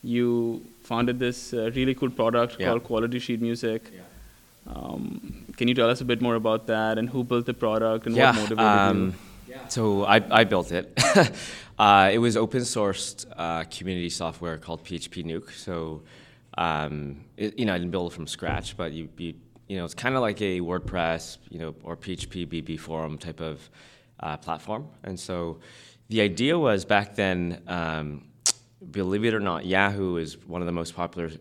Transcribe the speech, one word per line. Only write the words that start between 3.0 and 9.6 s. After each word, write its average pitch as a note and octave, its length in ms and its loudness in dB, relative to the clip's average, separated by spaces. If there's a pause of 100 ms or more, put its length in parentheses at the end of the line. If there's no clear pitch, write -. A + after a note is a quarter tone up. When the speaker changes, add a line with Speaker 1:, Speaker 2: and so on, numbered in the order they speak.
Speaker 1:
Sheet A#2 240 -4
Music. A#2 500 -2
Speaker 2:
Yeah. F#2 100 -20 (720)
Speaker 1:
Um, - 760 -10 (100)
can A#2+ 100 2
you B2 60 4
tell A#2+ 160 4
us B2 120 0
a C3 40 -6
bit A#2+ 160 0
more A#2+ 140 2
about A2+ 320 0
that A2 320 2
and A#2 100 -2
who B2+ 140 -2
built A#2+ 240 0
the B2 80 -2
product A2 500 0
and A#2 100 -2
Speaker 2:
Yeah, C3 120 8
Speaker 1:
what A2 220 2
motivated A2 100 -2
you? A2+ 60 6
Speaker 2:
um, G2 480 4 (560)